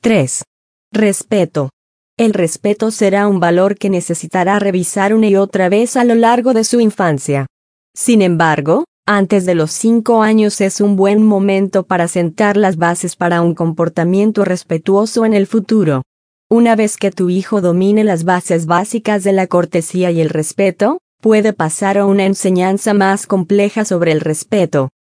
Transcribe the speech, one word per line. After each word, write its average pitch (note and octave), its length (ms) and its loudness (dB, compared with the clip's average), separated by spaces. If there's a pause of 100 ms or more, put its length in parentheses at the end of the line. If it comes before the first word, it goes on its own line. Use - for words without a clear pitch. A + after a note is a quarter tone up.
Tres. F#3+ 420 0 (480)
Respeto. G3 760 -2 (480)
El A3+ 160 2
respeto G#3 560 -2
será G3+ 380 0
un G3 120 0
valor F3+ 380 2
que G3+ 100 -4
necesitará F3+ 720 -2
revisar G3 560 -2
una A3 140 2
y G3 80 4
otra G3 340 0
vez A3 260 0
a B3 80 2
lo A#3 120 2
largo A#3 360 2
de A3+ 120 0
su A#3+ 160 0
infancia. D3+ 680 -2 (480)
Sin A3+ 260 2
embargo, E3 640 2 (220)
antes G3+ 400 0
de F3+ 80 0
los D#3+ 160 0
cinco A3+ 520 2
años G#3+ 380 2
es G3 220 -2
un G3+ 140 2
buen G3+ 260 2
momento G3 640 0
para E3+ 220 0
sentar F#3 500 0
las F#3+ 180 2
bases E3+ 400 -2
para F3 240 0
un E3+ 140 2
comportamiento E3+ 920 0
respetuoso G3 800 -2
en A3 80 2
el G3 140 2
futuro. G3 560 0 (480)
Una A#3 260 4
vez G#3+ 220 -2
que G3 120 0
tu F#3 200 -2
hijo F#3+ 320 -2
domine F#3+ 420 2
las F3 200 0
bases F3+ 420 0
básicas G#3 580 -2
de G3 80 2
la F#3+ 140 0
cortesía F3 640 -2
y E3 100 0
el D#3 80 0
respeto, G3 680 -2 (240)
puede G#3+ 320 2
pasar G3 420 -2
a G3+ 80 2
una G3 220 2
enseñanza F#3+ 680 0
más G3 340 0
compleja G3+ 600 0
sobre E3+ 260 0
el D#3 80 0
respeto. D#3 680 -2 (100)